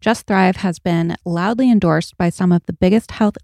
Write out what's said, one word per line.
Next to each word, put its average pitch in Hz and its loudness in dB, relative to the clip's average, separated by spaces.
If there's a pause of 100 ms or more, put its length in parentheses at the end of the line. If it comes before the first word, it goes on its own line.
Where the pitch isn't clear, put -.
Just - -2
Thrive 190 2
has 180 -4
been 170 -2 (100)
loudly 214 0
endorsed 165 0
by 175 0
some 180 0
of 175 2
the 175 -8
biggest 190 0
health 208 -2